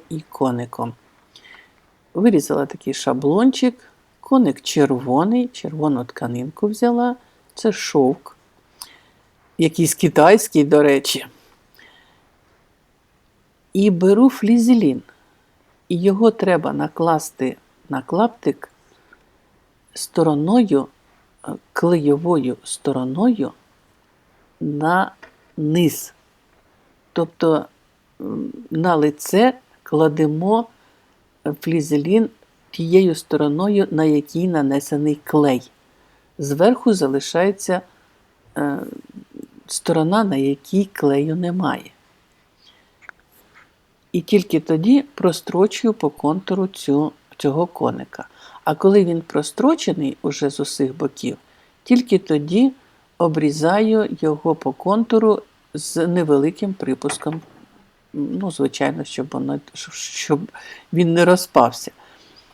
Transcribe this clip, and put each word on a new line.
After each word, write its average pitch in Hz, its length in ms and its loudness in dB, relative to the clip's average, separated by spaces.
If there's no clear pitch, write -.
і 156 200 -10
коником. 120 640 -6
Вирізала 151 520 2
такий - 280 -10
шаблончик, 196 840 0
коник 233 420 0
червоний, 151 880 0
червону 151 580 -4
тканинку 123 600 -6
взяла, 240 480 0
це 220 160 -2
шовк, - 680 -2
якийсь 160 380 0
китайський, 165 680 4
до 147 200 6
речі. 139 420 0
І 196 180 4
беру 196 380 6
флізелін, 226 720 2
і 175 120 -2
його 202 300 4
треба 170 420 0
накласти 151 840 -4
на 135 120 -6
клаптик 202 680 -4
стороною, 160 960 0
е, - 40 -10
клейовою 156 880 0
стороною 139 880 -2
на 156 520 -2
низ. 156 560 0
Тобто, 165 520 0
м, 110 320 -8
на 165 240 0
лице 180 580 2
кладемо 160 840 0
флізелін 160 680 0
тією 170 440 2
стороною, 175 760 0
на 156 120 0
якій 156 440 0
нанесений 147 760 -2
клей. 143 480 0
Зверху 185 560 2
залишається, 180 880 -2
е, 143 220 -4
сторона, 170 560 0
на 185 120 -2
якій 139 500 -2
клею 147 500 0
немає. 175 560 -4
І 175 100 -2
тільки 180 380 0
тоді 180 420 2
прострочую 190 920 0
по 151 160 -2
контуру 185 580 -2
цю, 147 440 -2
цього 151 300 -2
коника. - 600 -8
А 156 120 -2
коли 196 300 4
він 170 160 -2
прострочений 160 1000 -2
уже - 280 -4
з 135 100 -8
усіх 139 380 -4
боків, 135 400 -6
тільки 247 360 2
тоді 175 540 0
обрізаю 170 1000 0
його 156 340 0
по 165 160 -6
контуру 220 720 0
з 165 340 -4
невеликим 165 640 0
припуском, 143 680 -6
ну, 175 380 -6
звичайно, 139 520 -4
щоб 139 280 -10
воно, 139 280 -6
щоб - 600 -6
він 165 200 2
не 170 120 4
розпався. 139 640 2